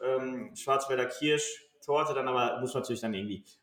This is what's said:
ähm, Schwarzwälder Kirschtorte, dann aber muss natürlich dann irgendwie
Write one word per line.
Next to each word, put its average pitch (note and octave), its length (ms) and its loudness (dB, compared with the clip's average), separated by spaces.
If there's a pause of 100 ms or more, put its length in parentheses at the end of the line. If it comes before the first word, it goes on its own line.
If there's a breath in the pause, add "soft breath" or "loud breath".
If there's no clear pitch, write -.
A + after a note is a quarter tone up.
ähm, B2+ 520 -2
Schwarzwälder C3+ 500 2
Kirschtorte, D3 1080 0
dann C3 120 0
aber B2 320 2
muss B2+ 140 -2
natürlich B2 280 -2
dann A2 120 -2
irgendwie G2 320 -6 (180 soft breath)